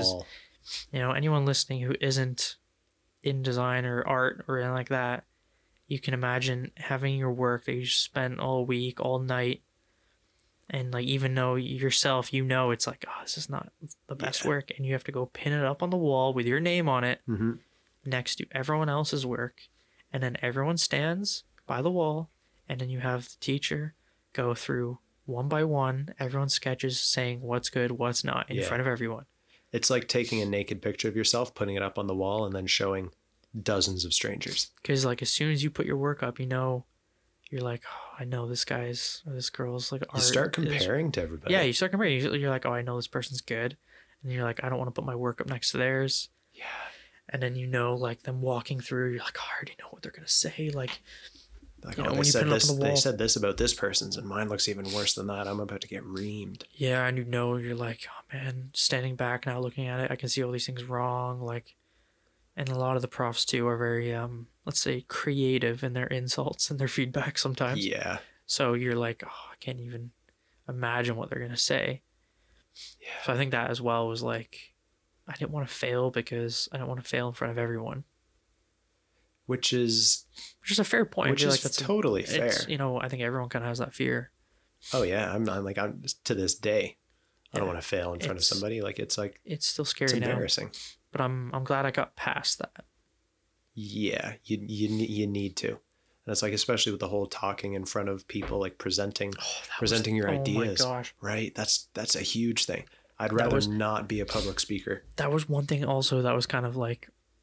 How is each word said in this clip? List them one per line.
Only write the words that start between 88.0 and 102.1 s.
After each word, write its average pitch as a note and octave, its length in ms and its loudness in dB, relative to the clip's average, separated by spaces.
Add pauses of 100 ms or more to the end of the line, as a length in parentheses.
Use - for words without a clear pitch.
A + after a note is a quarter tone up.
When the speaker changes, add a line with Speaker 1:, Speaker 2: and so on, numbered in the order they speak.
Speaker 1:
in E2+ 80 -6
front - 160 -2
of E2+ 60 -6
Speaker 2:
It's - 60 6
Speaker 1:
somebody. G#2 340 -2
Like, G2+ 160 -6
it's G#2 180 -4
like, G2+ 280 -4
Speaker 2:
it's - 220 -4
still - 180 0
Speaker 1:
it's - 60 0
Speaker 2:
scary B2+ 300 2
now. B2 80 0
Speaker 1:
embarrassing. - 420 0 (420)
Speaker 2:
But C#3 100 0
I'm, B2+ 320 -2
I'm C3 100 -2
glad C3+ 220 2
I C3+ 40 0
got - 260 -2
past - 420 0
that. - 260 -10 (920)
Speaker 1:
Yeah, G#2 600 -2 (100)
you, G#2+ 160 -2
you G#2 280 -2
ne-, A2 180 0
you G#2 200 0
need G2+ 320 -2
to. G#2+ 100 -2
And - 640 -10
it's G#2 100 0
like, G#2 100 0
especially G#2+ 400 2
with G2 80 -4
the F#2+ 80 -2
whole G2+ 180 0
talking G2 460 -4
in F#2+ 140 -4
front G2+ 240 -2
of F#2+ 180 -6
people, G2+ 320 -2
like, F#2+ 160 -4
presenting, G2 640 -2
Speaker 2:
Oh, - 220 -4
that - 60 -12
was - 100 -6
Speaker 1:
presenting A2+ 360 2
your G#2 140 2
Speaker 2:
oh G2 40 4
my - 80 2
Speaker 1:
ideas, A2+ 360 0
Speaker 2:
gosh. B2 460 -2
Speaker 1:
right? G#2+ 320 -2
That's, - 400 0
that's G#2+ 220 0